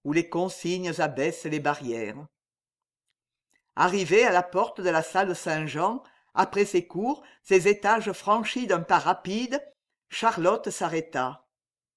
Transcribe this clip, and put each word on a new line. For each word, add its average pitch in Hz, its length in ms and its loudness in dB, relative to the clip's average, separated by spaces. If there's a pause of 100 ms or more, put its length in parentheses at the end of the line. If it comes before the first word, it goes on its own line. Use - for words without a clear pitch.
où 147 100 -2
les 165 160 2
consignes 180 720 -2
abaissent 156 460 -2
les 156 140 -2
barrières. 131 680 -4 (1500)
Arrivée 185 500 4
à 220 60 4
la 180 120 4
porte 180 380 -2
de 180 80 0
la 160 120 4
salle 185 340 0
Saint-Jean, 160 680 -2 (300)
après 196 320 2
ses 175 220 0
cours, 233 360 -4 (180)
ses 190 260 4
étages 208 440 2
franchis 220 560 -2
d'un 175 140 2
pas 170 180 2
rapide, 220 640 -2 (460)
Charlotte 202 600 0
s'arrêta. « 156 800 -4 (500)